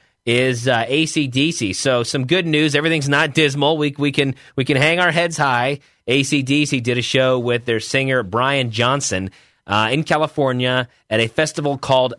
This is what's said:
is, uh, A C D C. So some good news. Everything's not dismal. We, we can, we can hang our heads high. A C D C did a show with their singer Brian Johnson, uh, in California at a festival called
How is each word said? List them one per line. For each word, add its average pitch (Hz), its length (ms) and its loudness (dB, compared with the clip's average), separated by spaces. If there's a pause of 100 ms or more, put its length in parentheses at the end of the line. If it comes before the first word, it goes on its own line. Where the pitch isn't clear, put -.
(260)
is, 120 420 0
uh, 117 200 2
A 151 180 0
C 147 220 -2
D 135 240 0
C. 98 220 -4
So 123 300 0
some 135 220 -4
good 175 220 0
news. 151 280 0
Everything's 147 340 0
not 147 240 2
dismal. 147 440 2
We, 143 200 -2
we 143 140 0
can, 139 240 -2 (200)
we 135 80 -2
can 139 140 0
hang 160 220 2
our 175 120 2
heads 170 260 0
high. 139 420 0 (280)
A 135 160 2
C 139 180 0
D 143 240 0
C 135 140 -2
did 120 180 -2
a 123 40 -2
show 131 360 2
with 120 280 -2
their 113 160 0
singer 135 420 0
Brian 123 480 -2
Johnson, 117 600 -2 (360)
uh, 107 240 2
in 151 120 0
California 127 840 0 (220)
at 110 100 2
a 113 80 2
festival 147 500 -2
called 127 420 2